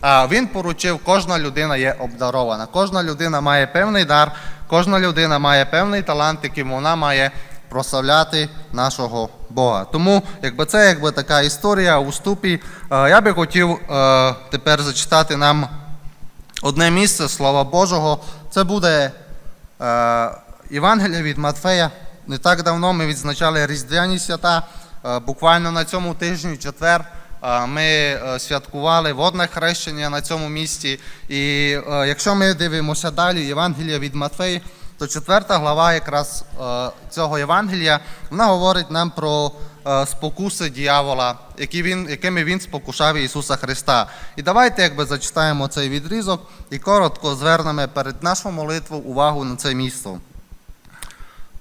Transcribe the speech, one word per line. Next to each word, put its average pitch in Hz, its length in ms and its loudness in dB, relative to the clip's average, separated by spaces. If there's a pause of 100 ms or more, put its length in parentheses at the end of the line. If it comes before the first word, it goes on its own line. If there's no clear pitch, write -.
А 135 260 6
Він 220 200 2
поручив, 175 580 -4
кожна 180 340 2
людина 147 380 -2
є 131 220 0
обдарована, 120 680 -2
кожна 185 360 0
людина 156 380 -2
має 143 260 4
певний 196 380 2
дар, 147 280 4 (360)
кожна 185 320 4
людина 160 380 2
має 143 260 4
певний 196 380 0
талант, 151 400 0
яким 135 280 -6
вона 143 260 0
має 139 340 2 (380)
прославляти 151 800 2 (240)
нашого 120 560 -2 (220)
Бога. 117 340 2
Тому, 190 380 2 (200)
якби, 139 240 -2
це, 208 200 6
якби, 151 240 4
така 143 300 2
історія 175 580 2
у 139 100 0
вступі. 190 520 -2 (300)
Е, 135 180 4
я 196 120 8
би 208 120 4
хотів, 170 380 2
е, 135 640 2 (160)
тепер 147 320 2
зачитати 156 540 2
нам 147 320 4 (920)
одне 143 280 2
місце 180 380 2
Слова 139 360 2
Божого. 156 560 2 (300)
Це 196 140 2
буде, 170 460 2 (680)
е, 117 500 2 (400)
Євангеліє 175 520 2
від 147 160 -2
Матфея. 151 520 0 (360)
Не 135 120 -6
так 175 240 2
давно 170 300 0
ми 165 140 0
відзначали 151 600 0
Різдвяні 151 520 -2
свята. 170 440 0 (440)
Е, 123 120 -2
буквально 165 540 2
на 165 120 -2
цьому 175 300 -4
тижні, 170 380 -4
в 143 60 -10
четвер, 165 460 0 (380)
е, 123 240 0
ми, 147 160 -2
е, 143 560 0
святкували 151 720 0
водне 170 340 0
хрещення 160 640 -4
на 147 100 -4
цьому 156 280 -6
місці. 151 520 -6 (280)
І, 139 100 -4 (520)
е, 143 180 0
якщо 170 260 0
ми 190 200 2
дивимося 156 560 -2
далі, 170 300 0
Євангелія 151 580 -2
від 139 160 -6
Матфея, 170 460 -4 (380)
то 147 80 -6
четверта 190 520 0
глава 156 360 2
якраз, 147 500 -4 (180)
е, 123 260 -6 (220)
цього 156 280 -2
Євангелія, 165 640 2 (300)
вона 214 160 2
говорить 180 440 2
нам 165 200 0
про, 147 420 -2 (340)
е, 139 200 2
спокуси 170 640 -4
дьявола, 135 640 0 (240)
які 165 240 -6
він, 185 280 -2
якими 175 340 -2
він 180 160 -2
спокушав 151 560 -2
Ісуса 139 400 -2
Христа. 127 500 0 (300)
І 147 60 -10
давайте, 196 400 2
якби, 147 220 0
зачитаємо 143 640 -2
цей 139 200 -4
відрізок 175 640 -4 (200)
і 139 80 -8
коротко 170 560 0
звернемо 151 540 0
перед 135 340 -6
нашу 185 280 -2
молитву 156 460 -6
увагу 139 480 0
на 127 120 -6
це 135 180 -4
місце. 127 360 -6 (1500)